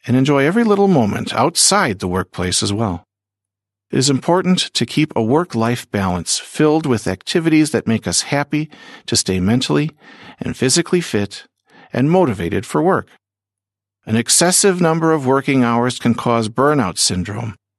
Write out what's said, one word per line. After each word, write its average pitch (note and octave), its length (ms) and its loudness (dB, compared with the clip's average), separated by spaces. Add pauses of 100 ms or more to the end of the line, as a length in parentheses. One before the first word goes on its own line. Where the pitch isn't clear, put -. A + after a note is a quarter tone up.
and A#2 100 0
enjoy C3+ 300 2
every G#3 180 2
little G3+ 240 2
moment A#2 460 0
outside D#3+ 680 0
the G2 80 -6
workplace F2+ 560 -4
as G2+ 100 -2
well. G2+ 300 -4 (880)
It B2+ 60 0
is C3+ 120 0
important F3+ 500 2 (140)
to - 120 -2
keep - 300 -2
a A2+ 80 0
work-life A#2+ 680 0
balance F2+ 480 -2
filled D3+ 480 0
with A#2+ 220 0
activities D#3 640 0
that - 160 -2
make A2 200 0
us E2+ 160 -2
happy, D3 460 -4 (380)
to - 80 -4
stay F#2+ 240 -2
mentally B2+ 520 0 (480)
and - 160 -8
physically E3 460 0
fit - 440 -6 (460)
and C#3 200 0
motivated G2 540 0
for D3+ 160 -2
work. E3 280 0 (960)
An A2 100 -2
excessive F3+ 640 2
number D#3+ 320 2
of D3 140 0
working C3+ 380 2
hours A#2+ 360 0
can A#2 140 2
cause A#2 360 0
burnout B2 480 0
syndrome G2+ 580 -4 (240)